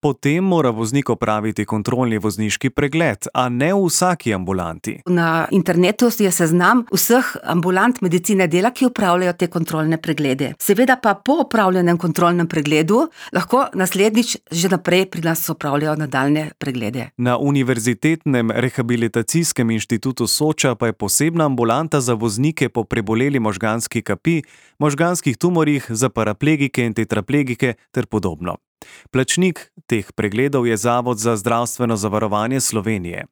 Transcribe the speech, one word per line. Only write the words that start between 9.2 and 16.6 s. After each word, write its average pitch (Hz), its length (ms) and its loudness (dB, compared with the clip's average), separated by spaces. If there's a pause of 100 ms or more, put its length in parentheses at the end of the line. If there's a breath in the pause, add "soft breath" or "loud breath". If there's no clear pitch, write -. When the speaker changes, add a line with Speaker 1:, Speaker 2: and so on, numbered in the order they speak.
Speaker 2:
te 175 140 -2
kontrolne 160 500 -2
preglede. 143 520 -2 (100)
Seveda 247 400 4
pa 208 160 2
po 285 300 0
opravljenem 185 520 2
kontrolnem 175 500 2
pregledu 160 580 2 (260 loud breath)
lahko 247 420 0
naslednjič 202 640 0 (140)
že 170 240 0
naprej 180 300 2
pri 175 160 -12
nas 165 280 -2
opravljajo 151 460 -2
nadaljnje 147 640 0
preglede. 120 480 -4 (100)